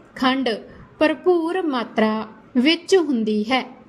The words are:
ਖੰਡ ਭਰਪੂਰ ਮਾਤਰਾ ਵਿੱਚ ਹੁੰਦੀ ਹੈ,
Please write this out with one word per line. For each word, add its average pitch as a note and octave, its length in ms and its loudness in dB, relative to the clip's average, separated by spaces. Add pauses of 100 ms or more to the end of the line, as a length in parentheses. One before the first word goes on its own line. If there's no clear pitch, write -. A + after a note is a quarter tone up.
(160)
ਖੰਡ C4 320 0 (500)
ਭਰਪੂਰ E4 640 0
ਮਾਤਰਾ A3 680 -2 (280)
ਵਿੱਚ E4 400 2
ਹੁੰਦੀ A3 480 0
ਹੈ, B3 200 -2 (240)